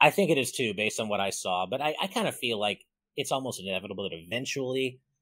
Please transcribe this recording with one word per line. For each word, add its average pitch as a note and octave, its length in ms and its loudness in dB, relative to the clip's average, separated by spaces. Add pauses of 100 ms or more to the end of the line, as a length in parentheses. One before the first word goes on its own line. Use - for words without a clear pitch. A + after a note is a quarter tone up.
I D3 100 10
think F3+ 200 4
it D3+ 80 6
is B2+ 140 0
too, A2 220 0
based G#2+ 260 0
on A2 80 -2
what G#2 120 0
I G2 100 2
saw, F#2 360 0
but A#2+ 140 -4
I, D3+ 200 0
I F#3+ 60 0
kinda G3 260 -2
feel A#2 260 -2
like G#2 260 0 (320)
it's C3+ 160 -2
almost C3 280 -2
inevitable F#2+ 480 -6
that E2 80 -6
eventually B2+ 840 -4 (220)